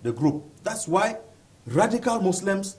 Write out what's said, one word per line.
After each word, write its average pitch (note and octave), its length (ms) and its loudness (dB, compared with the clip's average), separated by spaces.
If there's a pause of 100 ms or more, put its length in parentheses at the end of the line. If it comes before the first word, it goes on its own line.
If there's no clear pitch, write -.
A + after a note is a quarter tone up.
the A#2+ 100 -2
globe. D3 300 0 (200)
That's - 260 -6
why G#3+ 300 2 (480)
radical A3+ 540 2
Muslims G3 580 -2